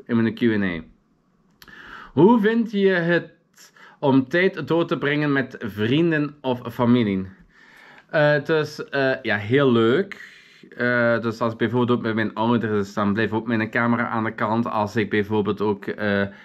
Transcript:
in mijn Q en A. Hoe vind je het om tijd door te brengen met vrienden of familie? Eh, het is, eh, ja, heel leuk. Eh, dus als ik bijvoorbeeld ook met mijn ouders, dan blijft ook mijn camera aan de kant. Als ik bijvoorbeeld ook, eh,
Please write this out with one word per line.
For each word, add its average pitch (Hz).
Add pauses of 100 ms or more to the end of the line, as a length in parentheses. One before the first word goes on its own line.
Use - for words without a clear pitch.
in 117
mijn 113
Q 113
en 107
A. 85 (1300)
Hoe 214
vind 220
je 196
het 170 (260)
om 135
tijd 175
door 165
te 160
brengen 147
met 135
vrienden 143
of 123
familie? 110 (840)
Eh, 147
het 147
is, 151
eh, 135
ja, 107
heel 127
leuk. 120 (460)
Eh, 120
dus 113
als 117
ik 107
bijvoorbeeld 120
ook -
met 110
mijn 107
ouders, 107
dan 101
blijft 107
ook 110
mijn 110
camera 117
aan 113
de 110
kant. 113
Als 107
ik 107
bijvoorbeeld 104
ook, 104
eh, 101 (220)